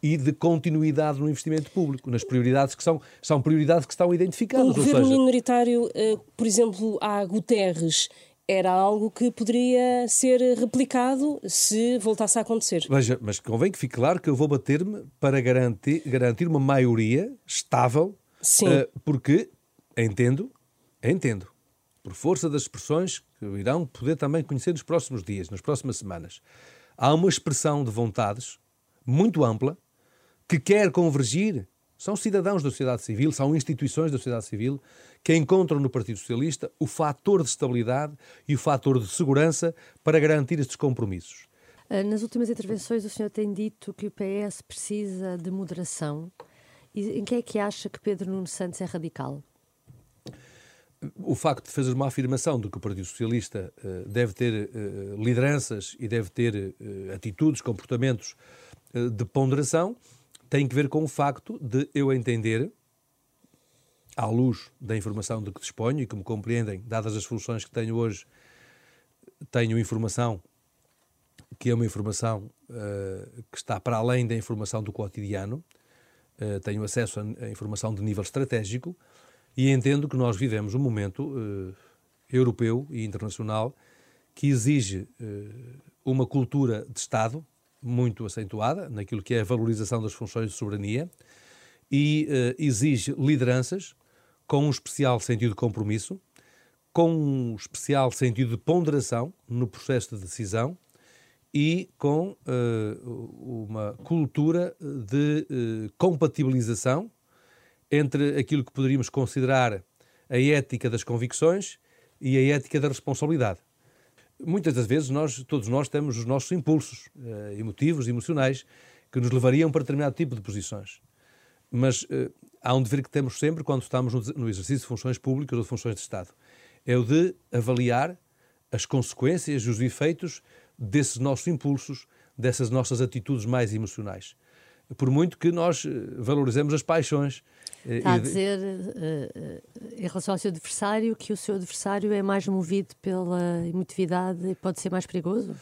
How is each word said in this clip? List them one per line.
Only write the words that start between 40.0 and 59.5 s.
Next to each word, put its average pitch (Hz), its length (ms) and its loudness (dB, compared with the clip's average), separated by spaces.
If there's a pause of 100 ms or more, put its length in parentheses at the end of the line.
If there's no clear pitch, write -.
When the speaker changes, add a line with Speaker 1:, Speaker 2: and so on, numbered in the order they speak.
Speaker 1:
para 160 160 6
garantir 151 400 4
estes 131 160 -4
compromissos. 113 720 -2 (420)
Speaker 3:
Ah, 196 140 0
nas 208 180 0
últimas 233 300 -2
intervenções 220 520 -4
o 208 60 -10
senhor 208 220 -6
tem 214 200 -2
dito 208 440 -6
que 208 100 -8
o 202 60 -6
P - 120 -8
S 196 400 -4
precisa 190 720 -8
de 170 140 -8
moderação. 170 840 -8 (640)
E 208 240 -4
em 202 80 -4
que 247 80 -2
é 240 80 0
que - 160 -6
acha 202 320 -4
que - 100 -14
Pedro 190 300 -4
Nuno 190 160 -4
Santos 175 360 -8
é 185 40 -4
radical? 143 580 -8 (1700)
Speaker 1:
O 151 200 -2
facto - 300 -2
de - 60 -18
fazer 127 220 0
uma 135 140 0
afirmação 127 520 0
de 101 100 -6
que - 80 -10
o - 20 -8
Partido 95 260 -6
Socialista, 110 640 -4 (120)
eh, 92 240 -8
deve 107 260 0
ter, 120 200 0
eh, 104 160 -4 (480)
lideranças 120 800 0
e 117 80 -6
deve 107 220 -2
ter, 117 260 0
eh, 98 580 -10
atitudes, 120 480 0
comportamentos, 120 720 -2 (580)
eh, 120 160 -2
de 113 160 -4
ponderação, 143 720 2 (540)